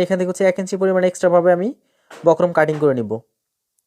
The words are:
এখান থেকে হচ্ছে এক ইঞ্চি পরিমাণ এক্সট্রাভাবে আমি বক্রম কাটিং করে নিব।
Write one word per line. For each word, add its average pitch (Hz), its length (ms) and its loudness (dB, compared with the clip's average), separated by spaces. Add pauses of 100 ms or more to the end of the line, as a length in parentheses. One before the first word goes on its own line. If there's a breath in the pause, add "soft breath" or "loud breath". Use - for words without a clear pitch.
এখান 185 140 -2
থেকে 185 120 -2
হচ্ছে 196 180 -2
এক 180 120 -4
ইঞ্চি 185 200 -6
পরিমাণ 185 280 0
এক্সট্রাভাবে 175 480 2
আমি 190 100 -4 (580)
বক্রম 175 320 2
কাটিং 156 260 0
করে 143 160 2
নিব। 107 120 -6 (760)